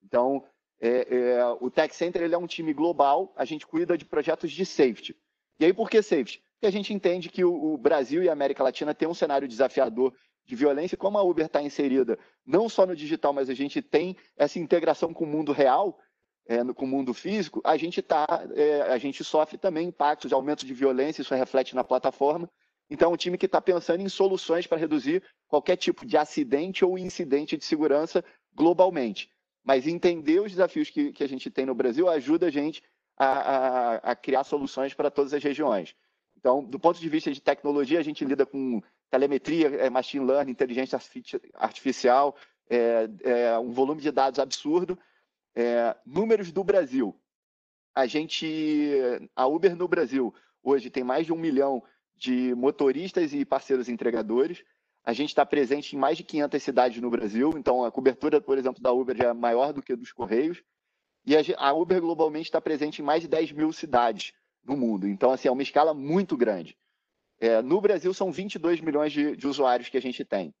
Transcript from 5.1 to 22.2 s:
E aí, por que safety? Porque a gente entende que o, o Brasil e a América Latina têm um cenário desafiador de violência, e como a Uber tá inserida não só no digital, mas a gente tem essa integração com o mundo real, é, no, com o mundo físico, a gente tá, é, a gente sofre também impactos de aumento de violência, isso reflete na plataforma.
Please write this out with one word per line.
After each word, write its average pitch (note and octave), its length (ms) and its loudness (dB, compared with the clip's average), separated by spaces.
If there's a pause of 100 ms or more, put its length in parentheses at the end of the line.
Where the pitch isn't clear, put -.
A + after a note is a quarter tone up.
E D#3 60 4
aí, F#3 80 4
por A3 160 -4
que A3 120 4
safety? D3 400 -2 (120)
Porque - 140 -2
a G3 40 2
gente G3+ 220 -4
entende F3+ 340 -2
que F#3 160 -2
o, D#3 300 0
o D3 40 -4
Brasil C#3+ 460 2
e F3 60 4
a D#3+ 40 2
América C#3+ 300 0
Latina D3 320 0
têm D#3+ 140 -2
um F3 40 -4
cenário C#3+ 320 0
desafiador B2 680 0 (340)
de B2+ 80 -10
violência, C#3+ 380 0
e - 40 -10
como G3+ 200 -2
a G3+ 60 4
Uber E3 260 2
tá C#3+ 100 0
inserida C3+ 600 0 (260)
não G3 240 2
só F#3+ 160 4
no F3+ 100 -4
digital, D3+ 380 -2
mas C#3 160 -2
a C3 60 -4
gente C#3 260 -4
tem F3 340 -2 (220)
essa D3 220 0
integração E3 520 0
com E3 120 -6
o D#3+ 40 -4
mundo D3 240 -2
real, C#3 460 2 (480)
é, A#2 180 0
no, B2 120 -4
com C3+ 100 -6
o - 20 -4
mundo C3 280 -2
físico, F#3+ 480 -4
a D#3+ 140 4
gente F3 220 -4
tá, D#3 280 0 (260)
é, D3 300 2
a B2 160 0
gente C#3 240 -8
sofre - 340 0
também E3+ 300 -2
impactos D3+ 420 -2
de C#3 60 2
aumento C#3 280 -2
de C3+ 80 -12
violência, C3+ 520 0
isso - 100 -4
reflete C3 400 0
na B2+ 100 -2
plataforma. C#3+ 640 0 (400)